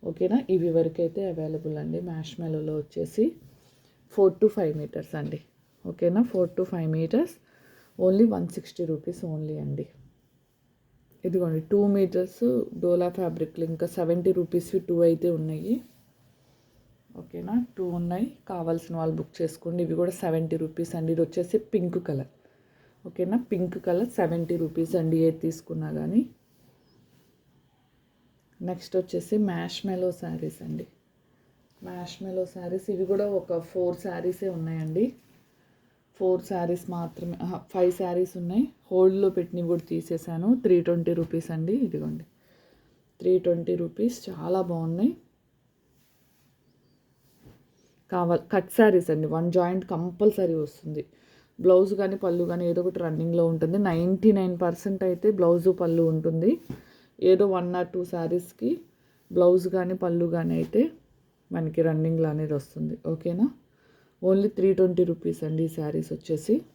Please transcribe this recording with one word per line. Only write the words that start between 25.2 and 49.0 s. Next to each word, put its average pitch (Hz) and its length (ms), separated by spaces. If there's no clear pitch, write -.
ఏది 160 200
తీసుకున్నా 160 540
కానీ. 156 280
నెక్స్ట్ 180 360
వచ్చేసి 180 480
మ్యాష్మెలో 180 680
శారీస్ 160 500
అండి. - 240
మ్యాష్మెలో 185 640
శారీస్, 185 440
ఇవి 190 160
కూడా 196 260
ఒక 180 320
ఫోర్ 175 360
శారీసే 180 500
ఉన్నాయండి. 160 560
ఫోర్ 185 240
శారీస్ 175 460
మాత్రమే, 175 500
ఆహా, 180 180
ఫైవ్ 180 260
శారీస్ 180 420
ఉన్నాయి. 180 300
హోల్డ్‌లో 190 440
పెట్టినవి 175 380
కూడా 170 200
తీసేశాను. 165 600
త్రీ 185 200
ట్వంటీ 170 320
రూపీస్ 165 380
అండి. 165 280
ఇదిగోండి, - 460
త్రీ 180 200
ట్వంటీ 175 360
రూపీస్. 175 460
చాలా 180 420
బాగున్నాయి. 170 480
కావాలి, 175 400
కట్ 185 220
శారీస్ 196 360